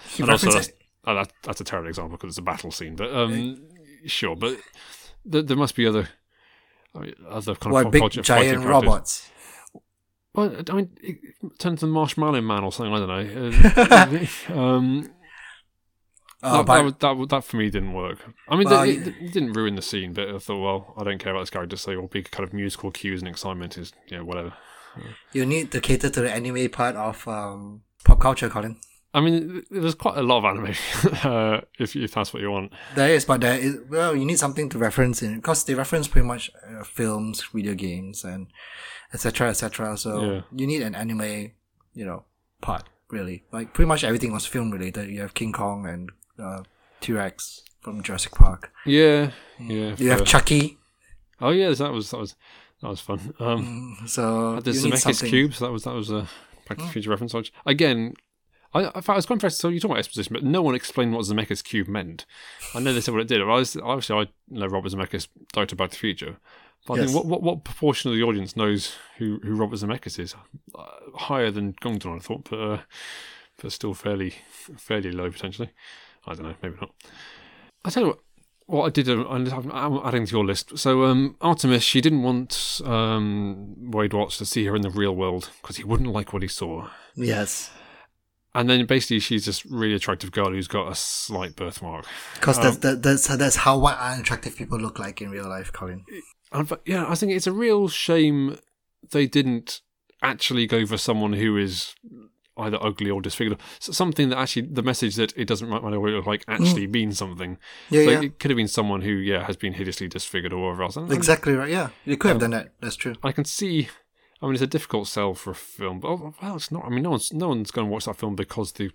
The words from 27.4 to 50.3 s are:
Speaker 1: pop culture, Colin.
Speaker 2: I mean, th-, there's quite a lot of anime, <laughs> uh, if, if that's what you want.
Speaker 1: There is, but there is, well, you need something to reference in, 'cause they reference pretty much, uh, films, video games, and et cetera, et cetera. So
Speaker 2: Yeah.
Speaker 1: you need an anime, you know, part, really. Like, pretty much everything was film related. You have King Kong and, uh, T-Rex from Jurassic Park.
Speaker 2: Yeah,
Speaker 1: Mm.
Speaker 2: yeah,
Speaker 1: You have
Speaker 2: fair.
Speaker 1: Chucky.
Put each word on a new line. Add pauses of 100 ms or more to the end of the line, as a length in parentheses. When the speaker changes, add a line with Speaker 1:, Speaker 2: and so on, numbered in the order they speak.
Speaker 1:
pop
culture,
Colin. (380)
Speaker 2:
I
mean,
th-,
there's
quite
a
lot
of
anime, (500)
<laughs>
uh, (160)
if,
if
that's
what
you
want. (240)
Speaker 1:
There
is,
but
there
is, (100)
well,
you
need
something
to
reference
in,
'cause
they
reference
pretty
much, (180)
uh,
films,
video
games,
and (640)
et
cetera,
et
cetera.
So (100)
Speaker 2:
Yeah. (140)
Speaker 1:
you
need
an
anime, (420)
you
know, (360)
part, (240)
really.
Like,
pretty
much
everything
was
film
related.
You
have
King
Kong
and, (280)
uh, (380)
T-Rex (180)
from
Jurassic
Park. (140)
Speaker 2:
Yeah, (280)
Speaker 1:
Mm.
Speaker 2:
yeah,
Speaker 1:
You
have
Speaker 2:
fair.
Speaker 1:
Chucky. (640)